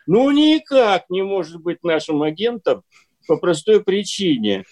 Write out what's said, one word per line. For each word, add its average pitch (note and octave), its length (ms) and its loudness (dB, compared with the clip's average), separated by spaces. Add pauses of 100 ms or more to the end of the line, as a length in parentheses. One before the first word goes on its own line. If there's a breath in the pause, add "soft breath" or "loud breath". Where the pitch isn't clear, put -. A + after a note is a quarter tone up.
ну, B3 240 4
никак C#4+ 800 2
не F#3 120 -4
может F3 400 -6
быть E3+ 220 -8
нашим D#3 400 -2
агентом F3 580 -4 (460 soft breath)
по D3+ 100 0
простой F3 460 0
причине. D3+ 880 -2